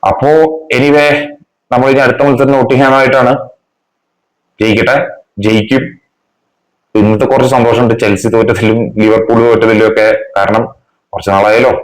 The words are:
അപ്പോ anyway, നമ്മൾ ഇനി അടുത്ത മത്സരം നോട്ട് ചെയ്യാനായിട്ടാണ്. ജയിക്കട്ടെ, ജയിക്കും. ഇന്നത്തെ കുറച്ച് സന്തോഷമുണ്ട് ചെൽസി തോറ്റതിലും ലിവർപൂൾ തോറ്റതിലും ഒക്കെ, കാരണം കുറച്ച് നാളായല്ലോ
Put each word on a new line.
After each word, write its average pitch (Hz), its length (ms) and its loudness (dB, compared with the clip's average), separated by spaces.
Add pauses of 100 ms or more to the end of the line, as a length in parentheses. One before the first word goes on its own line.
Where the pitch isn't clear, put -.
അപ്പോ 131 200 0 (460)
anyway, 147 360 2 (640)
നമ്മൾ 127 180 0
ഇനി 135 80 2
അടുത്ത 127 280 0
മത്സരം 135 260 0
നോട്ട് 131 220 0
ചെയ്യാനായിട്ടാണ്. 135 720 0 (1120)
ജയിക്കട്ടെ, 110 480 0 (300)
ജയിക്കും. 110 440 -2 (1120)
ഇന്നത്തെ 107 320 0
കുറച്ച് 127 240 0
സന്തോഷമുണ്ട് 117 440 0
ചെൽസി 104 340 -2
തോറ്റതിലും 110 500 0 (220)
ലിവർപൂൾ 110 400 2
തോറ്റതിലും 113 480 2
ഒക്കെ, 110 300 0 (180)
കാരണം 101 280 0 (480)
കുറച്ച് 95 180 -6
നാളായല്ലോ 107 400 2 (140)